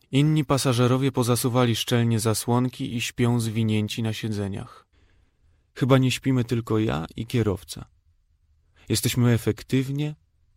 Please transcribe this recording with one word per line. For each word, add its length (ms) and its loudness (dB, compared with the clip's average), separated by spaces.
Inni 320 2
pasażerowie 680 2
pozasuwali 640 2
szczelnie 440 0
zasłonki 760 -2
i 40 -4
śpią 400 0
zwinięci 600 -2
na 100 -2
siedzeniach. 760 -8
Chyba 240 4
nie 120 4
śpimy 340 0
tylko 340 -2
ja 280 -2
i 100 -6
kierowca. 580 -2
Jesteśmy 440 2
efektywnie, 840 -2